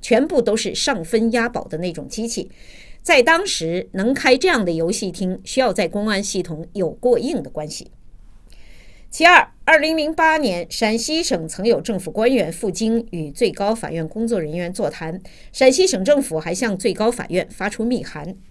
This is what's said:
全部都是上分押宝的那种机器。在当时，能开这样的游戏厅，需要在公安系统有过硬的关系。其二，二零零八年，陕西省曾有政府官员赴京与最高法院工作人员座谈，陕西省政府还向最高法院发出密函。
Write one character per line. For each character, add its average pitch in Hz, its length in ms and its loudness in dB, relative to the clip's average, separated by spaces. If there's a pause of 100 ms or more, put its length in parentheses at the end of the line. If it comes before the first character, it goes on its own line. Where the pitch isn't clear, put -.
全 247 260 4
部 320 160 2
都 214 140 2
是 220 180 -2
上 214 300 -2
分 226 260 2
押 233 180 2
宝 - 140 -6
的 - 160 -8
那 180 140 -4
种 160 160 -10
机 220 180 -6
器。 - 240 -8 (500)
在 - 220 6
当 330 240 4
时， 170 460 -4
能 208 200 0
开 262 240 4
这 302 120 2
样 262 160 2
的 175 80 0
游 165 180 0
戏 196 220 -4
厅， 185 320 -4
需 - 160 -4
要 247 120 2
在 196 140 0
公 202 220 -4
安 196 120 0
系 202 220 -4
统 160 300 -8
有 180 180 -2
过 466 260 2
硬 254 240 -2
的 143 80 -10
关 151 200 -8
系。 - 240 -14 (1160)
其 - 140 -2
二， 339 240 8 (160)
二 320 140 6
零 311 180 2
零 311 160 -2
八 320 260 4
年， 190 300 -2
陕 220 300 0
西 311 240 -2
省 165 240 -2
曾 180 180 -8
有 220 160 4
政 202 200 -4
府 - 100 -8
官 233 240 2
员 175 160 0
赴 196 180 -6
京 226 440 -2
与 156 180 -6
最 160 220 0
高 202 200 -2
法 165 200 -6
院 160 160 -4
工 220 180 -4
作 226 140 -2
人 151 160 -6
员 175 160 -6
座 185 180 -4
谈， 165 300 -10 (320)
陕 262 180 6
西 359 160 4
省 190 180 0
政 285 160 4
府 160 200 -4
还 165 120 -6
向 202 240 -2
最 185 160 -2
高 226 200 0
法 - 160 -6
院 180 200 -2
发 190 200 -6
出 214 160 -6
密 240 180 -2
函。 151 320 -12 (160)